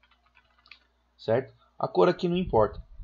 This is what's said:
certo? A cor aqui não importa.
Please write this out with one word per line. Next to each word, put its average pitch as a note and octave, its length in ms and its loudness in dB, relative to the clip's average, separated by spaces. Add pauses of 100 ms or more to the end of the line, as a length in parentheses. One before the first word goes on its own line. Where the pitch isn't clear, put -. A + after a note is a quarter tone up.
(1160)
certo? - 360 -2 (240)
A - 100 -4
cor F3 200 2
aqui F3 220 -2
não F3 80 -2
importa. B2 440 0 (220)